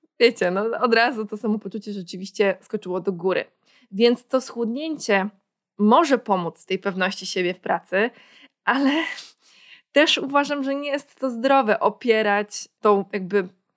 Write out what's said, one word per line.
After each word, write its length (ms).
wiecie, 320
no 140
od 120
razu 320
to 120
samopoczucie 560
rzeczywiście 680
skoczyło 380
do 120
góry. 340
Więc 360
to 140
schudnięcie 880
może 400
pomóc 480
tej 140
pewności 460
siebie 280
w 60
pracy, 500
ale 260
też 260
uważam, 460
że 120
nie 140
jest 260
to 140
zdrowe 500
opierać 880
tą 320
jakby 340